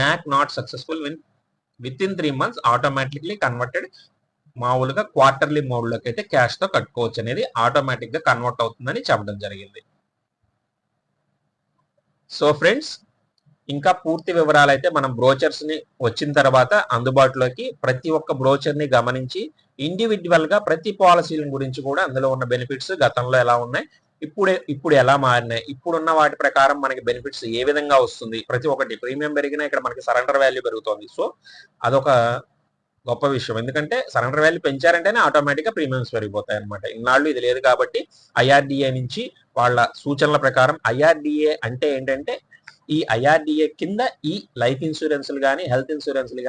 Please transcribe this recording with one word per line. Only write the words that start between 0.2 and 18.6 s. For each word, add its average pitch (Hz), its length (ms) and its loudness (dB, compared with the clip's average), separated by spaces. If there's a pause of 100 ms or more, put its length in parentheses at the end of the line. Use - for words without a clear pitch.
not 143 220 2
successful 135 480 -8
within 156 120 -8 (720)
within 190 320 -4
three 147 240 -2
months 233 160 -4 (140)
automatically 139 640 -2 (100)
converted, 123 400 -4 (760)
మామూలుగా 131 400 0 (120)
క్వార్టర్లీ 147 460 4 (100)
మోడ్ 117 200 -2
లోకి 117 180 -6
అయితే 117 120 -6 (100)
క్యాష్ 123 300 2
తో 190 140 0
కట్టుకోవచ్చు 117 480 -2
అనేది 117 200 -4 (200)
ఆటోమేటిక్ 127 520 0
గా 165 40 -4 (100)
కన్వర్ట్ 123 340 -2
అవుతుందని 127 460 -6
చెప్పడం 104 340 -2
జరిగింది. 101 380 -14 (2500)
So 147 100 2 (140)
ఫ్రెండ్స్, 233 280 2 (840)
ఇంకా 143 180 2 (140)
పూర్తి 165 340 -2
వివరాలు 147 360 6
అయితే 135 120 -2 (100)
మనం 135 220 0
బ్రోచర్స్ 135 500 2
ని 156 80 -4 (300)
వచ్చిన 147 320 -2
తర్వాత 131 340 4 (220)
అందుబాటులోకి 131 720 2 (180)
ప్రతి 131 240 -2 (100)
ఒక్క 156 220 -4
బ్రోచర్ 139 400 0